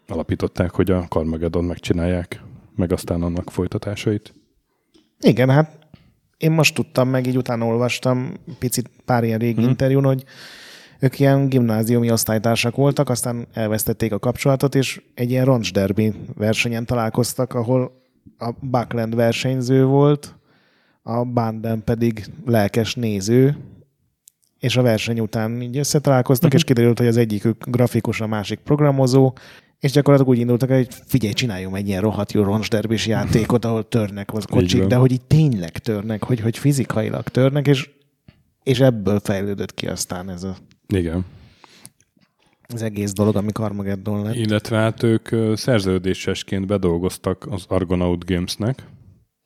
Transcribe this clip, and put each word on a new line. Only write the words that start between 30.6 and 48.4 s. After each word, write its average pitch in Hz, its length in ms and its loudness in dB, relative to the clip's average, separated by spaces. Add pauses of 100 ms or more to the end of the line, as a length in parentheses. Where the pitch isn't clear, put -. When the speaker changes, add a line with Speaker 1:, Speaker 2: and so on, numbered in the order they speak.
Speaker 2:
hogy 131 180 2 (180)
figyelj, 107 280 0
csináljunk 95 440 -6
egy 101 100 -4
ilyen 98 140 -2
rohadt 101 300 -2
jó 107 120 2
roncsderbis 107 640 -2
játékot, 107 580 2
ahol 113 220 -2
törnek 101 460 -4
az 107 100 -4
Speaker 1:
Így - 60 -14
Speaker 2:
kocsik, 90 300 2
Speaker 1:
van. 95 80 2
Speaker 2:
de 120 80 2
hogy 127 160 6
így 127 140 -4
tényleg 127 520 2
törnek, 107 460 -6
hogy, 117 160 -2
hogy 113 180 -2
fizikailag 120 640 -2
törnek, 135 440 0
és, 143 220 2 (760)
és 123 160 2
ebből 104 400 4
fejlődött 98 540 -4
ki - 140 -10
aztán 90 420 -8
ez 90 140 -10
a 92 120 -6 (320)
Speaker 1:
Igen. 90 380 -2 (1500)
Speaker 2:
az 113 80 -8
egész 101 320 -4
dolog, 104 220 2
ami 104 160 -2
Carmageddon 101 720 -6
lett. 110 120 -4
Speaker 1:
Illetve 110 420 -2
hát 110 260 0
ők, 113 280 2
ö, 110 240 0
szerződésesként 95 1120 -2
bedolgoztak 92 840 -2
az 92 180 -8
Argonaut 90 580 0
Gamesnek, 92 580 -4 (640)